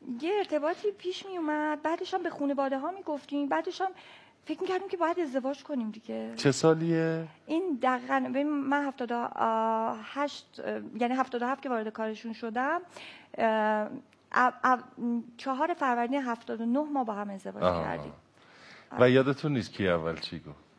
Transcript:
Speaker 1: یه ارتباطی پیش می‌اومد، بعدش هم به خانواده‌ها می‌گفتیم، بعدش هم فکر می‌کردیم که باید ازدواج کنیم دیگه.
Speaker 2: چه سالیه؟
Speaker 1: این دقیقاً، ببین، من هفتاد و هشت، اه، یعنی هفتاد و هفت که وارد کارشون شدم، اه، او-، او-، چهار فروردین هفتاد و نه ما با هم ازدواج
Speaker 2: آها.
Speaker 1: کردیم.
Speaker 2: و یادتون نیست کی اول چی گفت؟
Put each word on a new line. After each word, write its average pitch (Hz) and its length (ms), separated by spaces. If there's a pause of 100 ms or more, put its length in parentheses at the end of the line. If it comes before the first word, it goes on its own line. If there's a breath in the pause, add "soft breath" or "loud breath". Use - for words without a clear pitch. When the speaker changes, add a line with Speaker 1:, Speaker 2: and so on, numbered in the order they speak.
(220)
Speaker 1:
یه 320 160
ارتباطی 349 540
پیش 370 340
می‌اومد، 302 560
بعدش 339 320
هم 370 100
به 339 60
خانواده‌ها 277 640
می‌گفتیم، 285 580
بعدش 330 320
هم 381 60 (580 loud breath)
فکر 311 160
می‌کردیم 370 260
که 370 100
باید 339 220
ازدواج 269 440
کنیم 233 280
دیگه. 113 440
Speaker 2:
چه - 160
سالیه؟ 160 760 (180)
Speaker 1:
این 320 360
دقیقاً، 254 480
ببین، 277 200
من 285 380
هفتاد 247 240
و 240 160 (760)
هشت، - 600
اه، 214 180 (180)
یعنی 240 140
هفتاد 254 280
و 240 60
هفت 269 140
که 277 80
وارد 220 200
کارشون 220 440
شدم، 254 480 (560 loud breath)
اه، 214 500 (480)
او-، 247 160 (120)
او-، 240 600 (140)
چهار 269 360
فروردین 254 480
هفتاد 233 400
و 233 40
نه 233 140
ما 294 240
با 220 100
هم 202 160
ازدواج 196 340
Speaker 2:
آها. 85 200
Speaker 1:
کردیم. 78 300 (840 soft breath)
Speaker 2:
و 123 100
یادتون 135 440
نیست 113 180
کی 98 160
اول 82 320
چی - 200
گفت؟ - 240 (160)